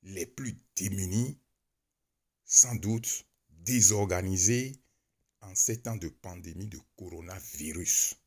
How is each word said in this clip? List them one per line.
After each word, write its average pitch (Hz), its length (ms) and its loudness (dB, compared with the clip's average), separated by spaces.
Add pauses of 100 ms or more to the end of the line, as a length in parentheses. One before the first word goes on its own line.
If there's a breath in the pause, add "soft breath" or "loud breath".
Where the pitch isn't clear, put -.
les 104 220 -6
plus 127 360 -10 (140)
démunis, 98 640 -2 (1040)
sans - 320 6
doute 113 500 -2 (240)
désorganisés 101 1300 2 (680)
en 95 140 -12
ces 117 260 0
temps 113 140 -6
de 85 140 -6
pandémie 90 580 -12
de 85 120 -12 (180)
coronavirus. 87 1160 -4 (120)